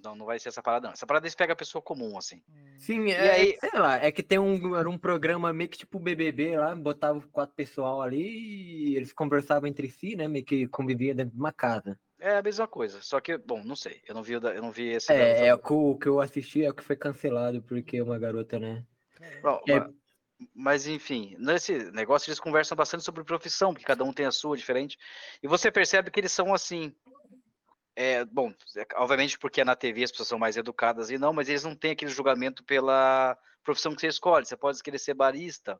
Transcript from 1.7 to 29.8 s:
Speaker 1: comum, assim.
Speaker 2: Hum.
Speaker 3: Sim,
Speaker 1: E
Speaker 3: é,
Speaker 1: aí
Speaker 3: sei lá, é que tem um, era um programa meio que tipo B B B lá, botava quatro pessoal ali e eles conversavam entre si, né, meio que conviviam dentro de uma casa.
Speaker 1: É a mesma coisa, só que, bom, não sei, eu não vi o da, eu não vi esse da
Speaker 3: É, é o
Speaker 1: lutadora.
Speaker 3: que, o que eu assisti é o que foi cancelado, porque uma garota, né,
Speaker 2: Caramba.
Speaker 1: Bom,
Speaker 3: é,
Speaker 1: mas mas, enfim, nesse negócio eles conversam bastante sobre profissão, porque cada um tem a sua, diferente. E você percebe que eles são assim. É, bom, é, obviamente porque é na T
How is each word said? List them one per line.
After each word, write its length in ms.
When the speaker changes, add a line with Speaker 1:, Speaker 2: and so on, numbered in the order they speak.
Speaker 1:
comum, 380
assim. 280
Speaker 2:
Hum. 320
Speaker 3:
Sim, 280
Speaker 1:
E 60
Speaker 3:
é, 180
Speaker 1:
aí 280
Speaker 3:
sei 220
lá, 160
é 160
que 100
tem 160
um, 380
era 120
um 100
programa 520
meio 200
que 80
tipo 200
B 160
B 160
B 280
lá, 160
botava 480
quatro 240
pessoal 460
ali 180
e 60
eles 180
conversavam 520
entre 220
si, 260
né, 140
meio 160
que 240
conviviam 480
dentro 160
de 80
uma 120
casa. 460
Speaker 1:
É 180
a 60
mesma 260
coisa, 320
só 180
que, 200
bom, 260
não 120
sei, 300
eu 80
não 80
vi 140
o 40
da, 140
eu 60
não 100
vi 180
esse 200
da 60
Speaker 3:
É, 320
é 80
o 20
Speaker 1:
lutadora. 60
Speaker 3:
que, 100
o 260
que 80
eu 140
assisti 420
é 60
o 60
que 100
foi 120
cancelado, 640
porque 400
uma 160
garota, 400
né, 260
Speaker 2:
Caramba. 280
Speaker 1:
Bom, 200
Speaker 3:
é, 80
Speaker 1:
mas 100
mas, 320
enfim, 520
nesse 540
negócio 380
eles 100
conversam 360
bastante 280
sobre 200
profissão, 480
porque 140
cada 180
um 80
tem 140
a 60
sua, 240
diferente. 420
E 60
você 220
percebe 400
que 100
eles 120
são 220
assim. 400
É, 280
bom, 280
é, 100
obviamente 420
porque 220
é 40
na 120
T 160